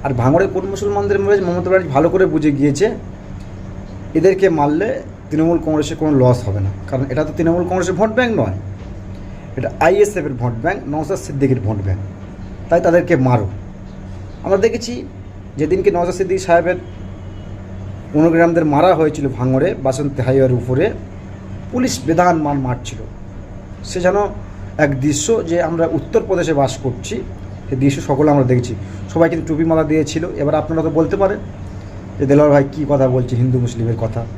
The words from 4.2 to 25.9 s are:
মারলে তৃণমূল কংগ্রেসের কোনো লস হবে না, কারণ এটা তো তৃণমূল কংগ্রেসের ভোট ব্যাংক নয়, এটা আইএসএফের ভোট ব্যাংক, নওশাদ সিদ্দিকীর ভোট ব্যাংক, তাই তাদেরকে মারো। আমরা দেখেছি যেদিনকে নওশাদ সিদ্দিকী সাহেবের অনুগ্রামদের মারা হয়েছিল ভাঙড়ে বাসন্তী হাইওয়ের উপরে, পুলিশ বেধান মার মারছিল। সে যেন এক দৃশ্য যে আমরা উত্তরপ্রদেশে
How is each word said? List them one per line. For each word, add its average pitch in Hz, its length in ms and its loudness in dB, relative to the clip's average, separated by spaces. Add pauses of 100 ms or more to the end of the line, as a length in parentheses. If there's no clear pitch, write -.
মারলে 160 520 0 (300)
তৃণমূল 160 340 2
কংগ্রেসের 151 320 0
কোনো 151 220 2
লস 123 240 4
হবে 101 160 -2
না, 95 100 0 (200)
কারণ 131 200 0
এটা 151 140 0
তো 151 140 -4
তৃণমূল 170 260 2
কংগ্রেসের 180 300 0
ভোট 208 160 2
ব্যাংক 226 300 2
নয়, 98 180 0 (960)
এটা - 240 -4
আইএসএফের 175 540 2
ভোট 120 280 -2
ব্যাংক, 180 260 0
নওশাদ 143 300 -4
সিদ্দিকীর 135 420 0
ভোট 101 260 -2
ব্যাংক, 95 140 0 (680)
তাই 170 120 4
তাদেরকে 175 340 4
মারো। 123 320 2 (960)
আমরা 196 140 2
দেখেছি 226 460 -2 (540)
যেদিনকে 175 340 2
নওশাদ 175 240 0
সিদ্দিকী 185 240 -2
সাহেবের 175 360 4 (1400)
অনুগ্রামদের 165 520 4
মারা 156 300 6
হয়েছিল 151 320 2
ভাঙড়ে 131 560 0
বাসন্তী 131 380 -2
হাইওয়ের 131 320 4
উপরে, 127 380 2 (800)
পুলিশ 247 340 -2
বেধান 165 320 4
মার 147 180 0
মারছিল। 127 420 -4 (840)
সে - 180 -6
যেন 185 140 4 (640)
এক 139 220 2
দৃশ্য 165 480 0
যে 170 140 2
আমরা 165 260 0
উত্তরপ্রদেশে 170 680 0